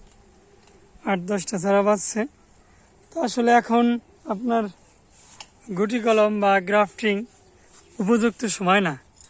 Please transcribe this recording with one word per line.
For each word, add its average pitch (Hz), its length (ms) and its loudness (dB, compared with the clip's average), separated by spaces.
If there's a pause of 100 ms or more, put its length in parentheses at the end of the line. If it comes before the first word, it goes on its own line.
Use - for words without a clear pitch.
(1040)
আট 196 140 -2
দশটা 190 400 -4
চারা 196 240 2
বাঁচছে। 208 420 0 (840)
তো 330 100 -6
আসলে 233 300 0
এখন 240 480 2 (260)
আপনার 233 400 -4 (1080)
গুটি 214 260 -2
কলম 214 400 2
বা 196 200 4
গ্রাফটিং 202 640 0 (760)
উপযুক্ত 226 460 0
সময় 196 360 0
না। 151 180 -2 (320)